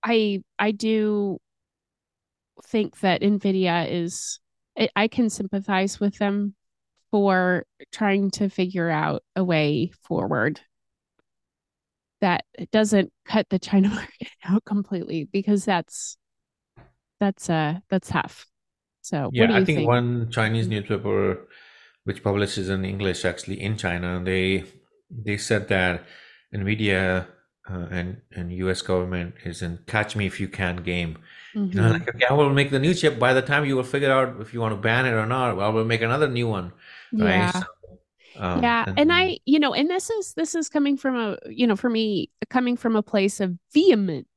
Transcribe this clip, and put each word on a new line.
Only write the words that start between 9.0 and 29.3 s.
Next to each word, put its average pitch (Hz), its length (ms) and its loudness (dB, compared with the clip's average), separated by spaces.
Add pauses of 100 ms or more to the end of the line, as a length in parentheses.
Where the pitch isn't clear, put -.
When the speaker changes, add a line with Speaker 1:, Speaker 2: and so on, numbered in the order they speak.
Speaker 1:
a 190 80 -2
way 156 480 2 (120)
forward - 580 -2 (1600)
that 180 240 2 (280)
doesn't 208 400 4 (120)
cut - 240 0
the 185 100 0
China 196 300 4
<laughs> 208 120 -2
market - 280 -14 (160)
out 196 200 0
completely, 190 600 -4
because 196 400 0
that's, - 520 -4 (1040)
that's, 196 300 -2
uh, 160 240 0 (160)
that's 190 200 -2
tough. - 360 -4 (560)
So 147 220 -4
what 123 100 -6
Speaker 2:
Yeah, 113 120 6
Speaker 1:
do 208 80 4
Speaker 2:
I 196 60 4
Speaker 1:
you 190 40 4
Speaker 2:
think 156 140 2
Speaker 1:
think? 117 100 0
Speaker 2:
one 120 420 0
Chinese 113 360 0
Speaker 1:
Mm-hmm. 110 80 -2
Speaker 2:
newspaper, 101 760 -2 (560)
which 98 180 -6
publishes 101 460 -2
in 95 160 -2
English, 95 400 -4
actually 92 360 -4
in 104 160 -2
China, 90 460 -4
they, 92 420 0 (460)
they 104 260 -6
said 101 320 -2
that 90 360 0 (500)
nvidia, 95 720 0 (440)
uh, 90 200 -8
and, 90 320 -8 (100)
and 87 200 -10
U 92 180 -2
S 92 100 -4
government 90 540 -2 (100)